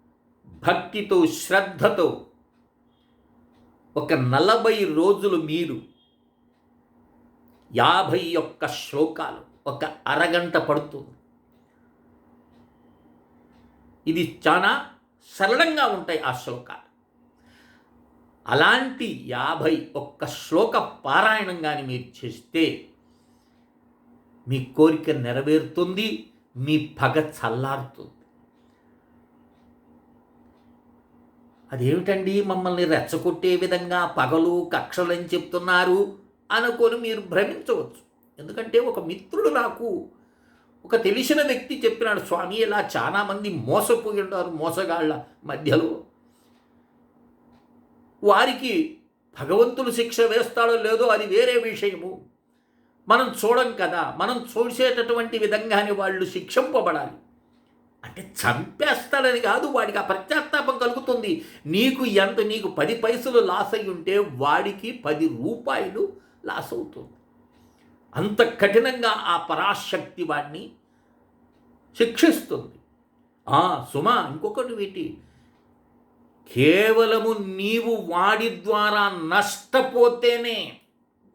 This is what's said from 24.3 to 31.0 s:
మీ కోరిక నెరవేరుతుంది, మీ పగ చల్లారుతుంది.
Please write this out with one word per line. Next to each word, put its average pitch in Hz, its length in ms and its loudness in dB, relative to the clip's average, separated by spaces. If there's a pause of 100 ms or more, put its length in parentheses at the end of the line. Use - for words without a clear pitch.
మీ 127 160 -2
కోరిక 156 460 4
నెరవేరుతుంది, 156 1200 -2 (260)
మీ 151 460 -2
పగ 135 180 2
చల్లారుతుంది. 131 920 -6 (3500)